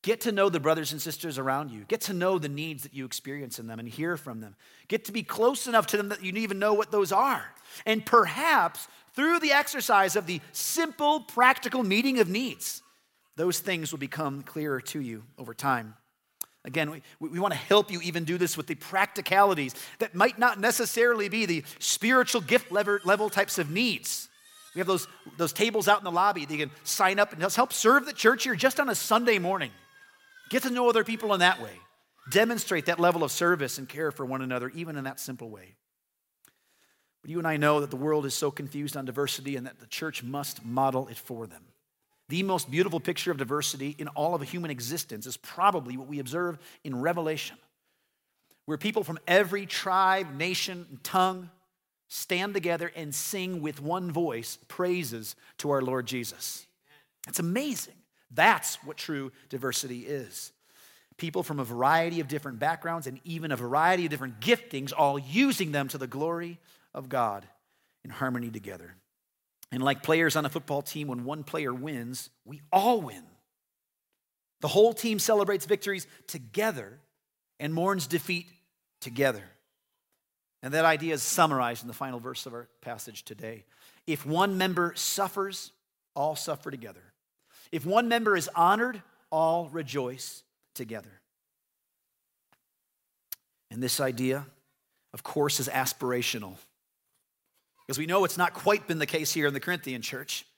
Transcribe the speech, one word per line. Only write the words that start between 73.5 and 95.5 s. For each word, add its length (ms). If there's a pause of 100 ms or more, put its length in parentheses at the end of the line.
The 60
whole 260
team 240
celebrates 480
victories 420 (200)
together 720 (600)
and 140
mourns 340
defeat 380 (560)
together. 420 (1160)
And 120
that 120
idea 300
is 80
summarized 580
in 60
the 60
final 260
verse 260
of 80
our 160 (120)
passage 420
today. 420 (400)
"If 200
one 320
member 380
suffers, 760 (440)
all 200
suffer 360
together. 320 (680)
If 140
one 220
member 300
is 180
honored, 460 (300)
all 380
rejoice 760 (320)
together." 460 (2500)
And 100
this 180
idea, 460 (680)
of 100
course, 360